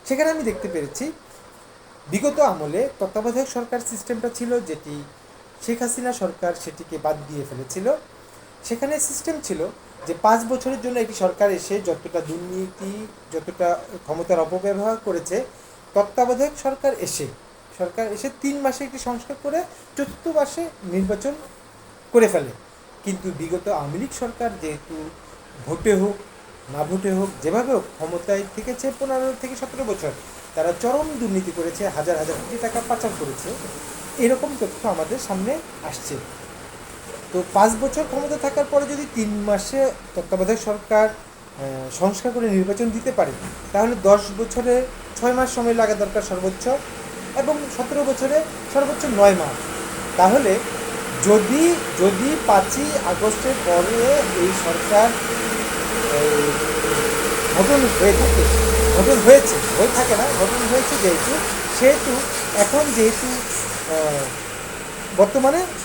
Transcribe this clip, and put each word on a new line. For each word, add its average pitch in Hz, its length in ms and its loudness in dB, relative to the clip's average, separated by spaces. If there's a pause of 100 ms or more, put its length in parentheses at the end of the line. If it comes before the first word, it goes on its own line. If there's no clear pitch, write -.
সেখানে 302 260 2
আমি 320 120 -2
দেখতে 208 260 -4
পেরেছি, 175 440 -6 (960)
বিগত 262 300 0
আমলে 185 480 2 (100)
তত্ত্বাবধায়ক 226 500 -2
সরকার 240 320 -4 (100)
সিস্টেমটা 233 380 -6
ছিল, 240 320 -2
যেটি 151 440 -10 (580)
শেখ 233 200 -4
হাসিনা 247 300 -2
সরকার 180 400 -4 (120)
সেটিকে 160 380 -12
বাদ 151 140 0 (120)
দিয়ে 147 200 -8
ফেলেছিল। 185 440 -4 (720)
সেখানে 277 360 -4
সিস্টেম 302 440 -4
ছিল 170 220 -4 (400)
যে 170 160 -4
পাঁচ 226 220 4
বছরের 254 360 -4
জন্য 247 180 -4
একটি 220 160 -2
সরকার 196 360 2
এসে 190 300 -4
যতটা 175 400 -4
দুর্নীতি, 185 840 -8 (260)
যতটা 175 480 -2 (220)
ক্ষমতার 170 380 0
অপব্যবহার 196 640 -2
করেছে, 185 400 -2 (500)
তত্ত্বাবধায়ক 247 580 2 (100)
সরকার 269 380 0
এসে, 156 260 -6 (520)
সরকার 202 340 -4
এসে 240 180 -6 (100)
তিন 277 200 -2
মাসে 269 240 -2
একটি 262 140 -10
সংস্কার 247 440 -8
করে 311 220 -2 (320)
চতুর্থ 311 400 -4
মাসে 302 320 0 (160)
নির্বাচন 196 480 -2 (800)
করে 226 160 8
ফেলে। 151 220 0 (540)
কিন্তু 190 340 -4
বিগত 170 300 -4
আওয়ামী 151 300 -2
লীগ 262 220 -6
সরকার 233 300 -4 (100)
যেহেতু 156 500 -8 (560)
ভোটে 202 280 2
হোক, 202 220 2 (560)
না 147 120 -2
ভোটে 190 280 -2
হোক, 190 160 0 (140)
যেভাবে 226 300 0
হোক 214 100 2 (120)
ক্ষমতায় 175 480 -4 (140)
থেকেছে 247 440 -6
পনেরো 262 400 -2
থেকে 262 160 -10
সতেরো 254 280 -8
বছর, 190 260 -4 (440)
তারা 160 260 0
চরম 277 260 0 (140)
দুর্নীতি 190 360 -2
করেছে, 170 320 -4
হাজার 151 300 -2
হাজার 156 160 -4
কোটি 233 280 -8
টাকা 233 260 -4
পাচার 226 300 -2
করেছে, 143 360 -8 (640)
এরকম 262 420 2
তথ্য - 280 -4
আমাদের 170 300 -2
সামনে 208 400 -4 (260)
আসছে। 147 320 -10 (1160)
তো 180 100 0 (100)
পাঁচ 208 180 6 (100)
বছর 277 240 -2
ক্ষমতা 285 320 -4
থাকার 277 340 0
পরে 285 160 2
যদি 285 280 -6
তিন 214 140 0
মাসে 208 600 0 (240)
তত্ত্বাবধায়ক 190 460 0
সরকার, 214 480 2
আহ, 135 880 -10
সংস্কার 202 340 0
করে 226 180 0
নির্বাচন 202 400 2
দিতে 226 220 -2
পারে, 151 200 0 (400)
তাহলে 226 300 2
দশ 202 180 8 (180)
বছরে 240 480 0 (340)
ছয় 247 120 2
মাস 254 220 0
সময় 233 200 2
লাগা 220 200 2
দরকার 202 280 0
সর্বোচ্চ, 185 460 -4 (680)
এবং 294 220 0 (180)
সতেরো 269 280 -2
বছরে 269 400 2 (300)
সর্বোচ্চ 277 300 2
নয় 202 300 6
মাস। 147 220 -2 (600)
তাহলে 208 420 6 (640)
যদি, 226 500 6 (240)
যদি 202 380 2 (100)
পাঁচই 254 600 2
আগস্টের 214 480 0 (120)
পরে 190 380 4 (360)
এই 185 120 4 (120)
সরকার, 180 440 4 (1080)
এই, 147 280 4 (1160)
গঠন 277 220 6 (200)
হয়ে 202 120 8
থাকে, - 540 4 (320)
গঠন 240 220 6
হয়েছে, 262 340 10 (240)
হয়ে 226 160 6
থাকে 247 220 4
না, 220 80 2 (160)
গঠন 233 300 2
হয়েছে 254 320 2
যেহেতু, 180 300 2 (460)
সেহেতু 262 380 6 (400)
এখন 233 280 4 (120)
যেহেতু, 226 300 4
আহ, 160 1000 -2 (920)
বর্তমানে 269 500 4 (180)